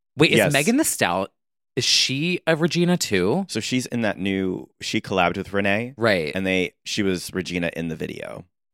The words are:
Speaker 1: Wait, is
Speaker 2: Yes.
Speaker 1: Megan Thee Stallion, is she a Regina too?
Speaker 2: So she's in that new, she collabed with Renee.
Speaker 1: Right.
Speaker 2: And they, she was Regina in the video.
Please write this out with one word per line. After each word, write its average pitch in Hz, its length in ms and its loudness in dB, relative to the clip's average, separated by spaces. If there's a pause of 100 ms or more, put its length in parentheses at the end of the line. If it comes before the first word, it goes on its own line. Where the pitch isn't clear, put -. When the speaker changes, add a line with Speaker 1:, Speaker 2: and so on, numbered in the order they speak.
(180)
Speaker 1:
Wait, 165 140 4
is 202 60 4
Speaker 2:
Yes. 190 160 4
Speaker 1:
Megan 160 240 2
Thee 320 60 2
Stallion, 95 440 0 (480)
is 123 100 0
she 160 640 0
a 160 80 4
Regina 170 420 2
too? 104 520 0
Speaker 2:
So 110 100 -4
she's 127 260 -2
in 120 160 -4
that 104 160 0
new, 95 520 -2 (120)
she - 200 -2
collabed 90 360 2
with 95 160 -6
Renee. 101 440 0
Speaker 1:
Right. 98 360 2
Speaker 2:
And 95 140 -2
they, 92 260 0 (120)
she - 180 -2
was 92 300 -2
Regina 87 420 -4
in 82 140 -4
the 80 60 -6
video. - 500 -10 (280)